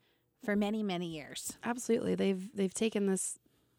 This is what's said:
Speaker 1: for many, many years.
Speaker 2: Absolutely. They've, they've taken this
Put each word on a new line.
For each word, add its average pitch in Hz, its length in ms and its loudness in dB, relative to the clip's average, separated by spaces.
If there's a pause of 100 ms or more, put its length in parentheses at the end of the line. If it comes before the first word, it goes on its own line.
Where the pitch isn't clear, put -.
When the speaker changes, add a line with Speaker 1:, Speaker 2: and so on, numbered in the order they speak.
(440)
Speaker 1:
for 208 140 0
many, 208 260 0
many 180 240 -2
years. 147 560 -8
Speaker 2:
Absolutely. 233 500 0
They've, 190 400 0
they've 190 200 0
taken 214 340 2
this - 320 0 (400)